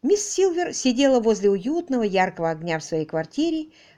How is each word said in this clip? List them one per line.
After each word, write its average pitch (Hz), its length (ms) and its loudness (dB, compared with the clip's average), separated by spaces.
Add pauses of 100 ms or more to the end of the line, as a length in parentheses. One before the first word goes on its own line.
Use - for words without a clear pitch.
мисс 392 240 0
Силвер 349 480 0
сидела 262 460 2
возле 208 300 2
уютного 254 540 -2
яркого 185 460 0
огня 160 300 -4
в 151 40 -12
своей 160 220 -4
квартире 311 640 -4 (260)